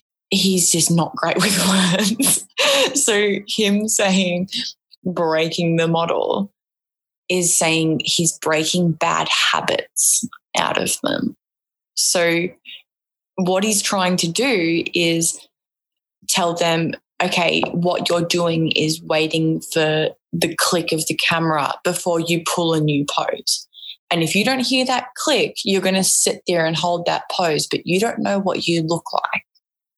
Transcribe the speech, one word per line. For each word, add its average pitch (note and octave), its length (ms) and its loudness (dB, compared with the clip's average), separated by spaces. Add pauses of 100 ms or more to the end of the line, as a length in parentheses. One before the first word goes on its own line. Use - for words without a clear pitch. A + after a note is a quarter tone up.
(300)
He's F#3+ 420 2
just E3 200 2
not E3 240 0
great - 220 0
<laughs> F#3+ 40 2
with G3 160 2 (100)
words. F#3+ 800 2 (500)
So G#3 520 2
him G#3 420 0
saying F#3+ 580 0 (560)
breaking E3 760 0
the E3 100 2
model E3 640 0 (760)
is F3+ 300 0
saying D#3+ 460 2
he's - 360 0
breaking D#3+ 540 0
bad D#3+ 360 0
habits - 960 0 (320)
out - 240 0
of - 220 -2
them. - 320 -2 (600)
So E3+ 520 0 (880)
what F#3 280 0
he's G#3+ 180 0
trying F#3 360 0
to F3 100 0
do E3+ 560 0 (100)
is E3 460 0 (880)
tell F3 240 0
them, E3 400 0 (300)
"Okay, E3 380 0 (100)
what F3 380 0
you're F3 160 2
doing E3 480 0
is D#3+ 280 0
waiting D#3+ 600 0
for D#3 480 0 (240)
the E3 240 -2
click E3 340 0
of D#3 160 0
the D#3 80 -2
camera D#3+ 580 0 (100)
before F3 360 0
you E3 240 0 (100)
pull E3 200 0
a D#3+ 80 2
new D3 280 0
pose. - 580 -4 (440)
And E3+ 120 2
if D#3 120 0
you G3+ 100 2
don't C4 200 0
hear B3+ 200 0
that B3+ 300 -2
click, B3 480 0
you're G3 180 0
gonna F#3+ 220 2
sit - 440 2
there E3+ 180 2
and E3 100 0
hold E3+ 300 0
that D#3+ 260 0
pose, D#3+ 340 0
but - 220 -4
you F3 120 2
don't A3+ 200 -2
know G3+ 200 0
what - 280 -2
you E3+ 160 2
look E3 300 -4
like. - 300 -4 (540)